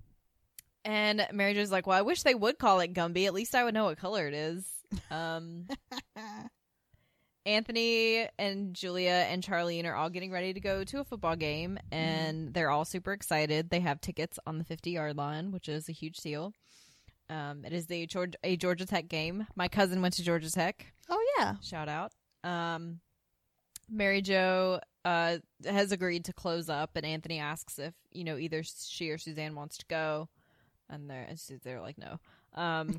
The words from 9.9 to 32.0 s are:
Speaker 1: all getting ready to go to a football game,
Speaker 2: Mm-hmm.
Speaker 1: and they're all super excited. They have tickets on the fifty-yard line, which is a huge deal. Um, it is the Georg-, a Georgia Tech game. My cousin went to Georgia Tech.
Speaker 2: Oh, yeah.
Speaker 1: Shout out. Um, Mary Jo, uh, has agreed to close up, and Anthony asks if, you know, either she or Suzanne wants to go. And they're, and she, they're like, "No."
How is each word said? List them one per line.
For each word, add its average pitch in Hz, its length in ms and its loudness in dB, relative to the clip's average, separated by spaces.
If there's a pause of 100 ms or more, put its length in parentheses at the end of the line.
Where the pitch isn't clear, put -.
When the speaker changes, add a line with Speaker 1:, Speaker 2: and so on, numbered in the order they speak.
Speaker 1:
all 156 160 0
getting 180 200 -6
ready 185 220 -2
to 190 80 -8
go 196 240 0
to 269 160 -4
a 277 40 -4
football 175 320 -2
game, 160 420 -2 (140)
Speaker 2:
Mm-hmm. - 20 -4
Speaker 1:
and 160 600 0
they're 165 160 2
all 147 140 4
super 185 280 -4
excited. 156 580 0
They 175 100 2
have 151 200 0
tickets - 460 -6
on 156 120 -4
the 165 60 -4
fifty-yard 160 520 -4
line, 151 340 -4
which 185 180 -8
is 151 200 -4
a 165 40 -6
huge 160 260 -10
deal. 156 340 -6 (760)
Um, 147 340 -8
it 147 100 -8
is 170 120 -4
the 170 200 -4
Georg-, 180 360 -4
a 185 140 2
Georgia 180 300 0
Tech 170 220 0
game. 170 460 -4
My 180 140 0
cousin 185 320 4
went 180 140 4
to 180 100 -2
Georgia 165 260 2
Tech. 180 360 0 (240)
Speaker 2:
Oh, 403 120 2 (160)
yeah. 202 240 2
Speaker 1:
Shout 156 260 -6
out. 160 240 -4 (320)
Um, 170 560 -2 (880)
Mary 202 320 4
Jo, 185 580 4 (240)
uh, 170 320 4 (300)
has 202 260 4
agreed 175 340 0
to 185 60 -6
close 170 380 -2
up, 151 260 -2
and 156 80 -2
Anthony 160 340 -4
asks 151 400 -6
if, 151 140 -8 (200)
you 175 120 -8
know, 156 140 -2
either 160 240 -2
she - 480 -8
or 160 80 -4
Suzanne 156 360 -8
wants 147 240 -12
to - 120 -16
go. 156 380 0 (600)
And 147 200 -12
they're, 127 180 -10
and 160 100 -12
she, 135 180 -14
they're 127 240 -10
like, 139 180 -12
"No." - 200 -12 (360)